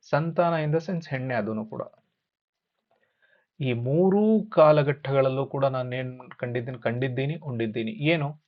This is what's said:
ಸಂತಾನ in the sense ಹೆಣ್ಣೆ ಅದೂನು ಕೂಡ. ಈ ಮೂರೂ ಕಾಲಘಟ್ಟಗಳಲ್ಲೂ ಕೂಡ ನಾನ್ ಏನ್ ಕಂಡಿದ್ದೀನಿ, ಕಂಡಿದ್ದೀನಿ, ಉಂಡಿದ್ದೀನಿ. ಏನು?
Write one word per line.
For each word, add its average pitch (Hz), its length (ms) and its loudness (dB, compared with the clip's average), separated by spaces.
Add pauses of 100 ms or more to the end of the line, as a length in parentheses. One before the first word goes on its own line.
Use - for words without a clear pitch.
(100)
ಸಂತಾನ 165 540 2
in 151 120 0
the 160 120 -2
sense 170 200 -6
ಹೆಣ್ಣೆ 131 260 -4
ಅದೂನು 110 320 -2
ಕೂಡ. - 160 -10 (1800)
ಈ 131 120 -2
ಮೂರೂ 190 760 2
ಕಾಲಘಟ್ಟಗಳಲ್ಲೂ 139 960 4
ಕೂಡ 139 180 -2
ನಾನ್ 131 280 -2
ಏನ್ 127 380 -8
ಕಂಡಿದ್ದೀನಿ, 123 480 -6
ಕಂಡಿದ್ದೀನಿ, 127 560 -2
ಉಂಡಿದ್ದೀನಿ. 113 560 -4
ಏನು? 143 580 -2